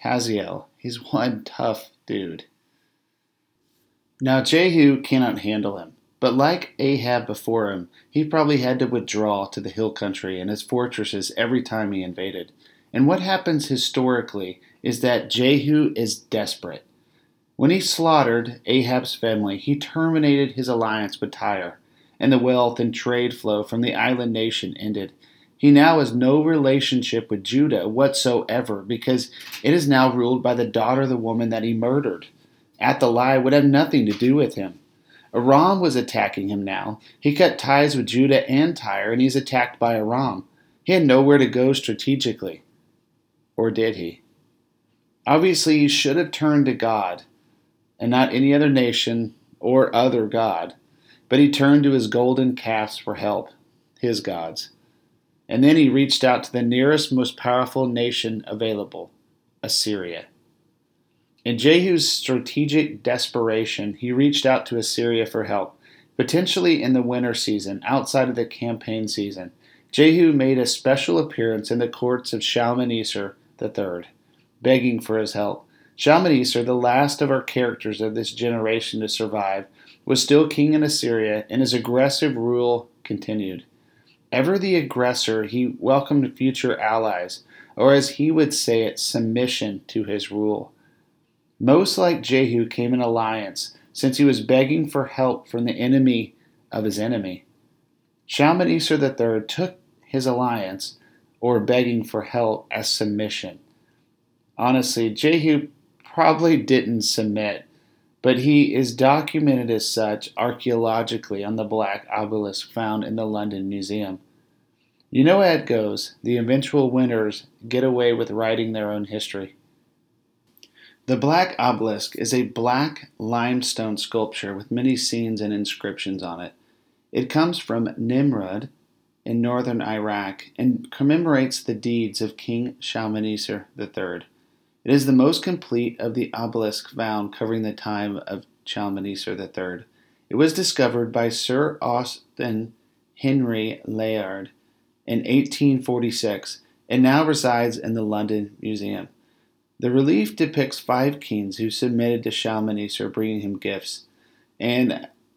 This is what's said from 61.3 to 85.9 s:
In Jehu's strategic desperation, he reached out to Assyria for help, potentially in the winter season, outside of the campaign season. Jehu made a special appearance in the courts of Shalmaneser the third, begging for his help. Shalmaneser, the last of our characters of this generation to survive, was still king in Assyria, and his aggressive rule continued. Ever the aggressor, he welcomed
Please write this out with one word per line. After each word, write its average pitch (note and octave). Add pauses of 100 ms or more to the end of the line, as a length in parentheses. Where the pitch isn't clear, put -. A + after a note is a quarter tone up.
In A#2+
Jehu's E3
strategic C#3+
desperation, A2+
he B2
reached C#3
out C3
to A#2+
Assyria A2+
for A2+
help, G2+ (380)
potentially E3
in C3
the B2+
winter B2
season, G2+
outside C3
of A#2
the A#2
campaign A2+
season. G2 (400)
Jehu D#3+
made C3
a B2
special C#3
appearance A2+
in A#2+
the A#2+
courts B2
of G#2
Shalmaneser A#2 (220)
the A2
third, F2+ (520)
begging A#2+
for A2
his G#2
help. G#2 (300)
Shalmaneser, C#3+
the B2
last B2+
of C#3
our C3
characters A2+
of A2
this A2+
generation A2+
to G#2+
survive, G2+ (380)
was C3
still D3+
king D3+
in D#3
Assyria, A2+
and B2
his B2
aggressive B2+
rule A#2+ (140)
continued. G2+ (640)
Ever D#3+
the F#3
aggressor, B2
he B2
welcomed C#3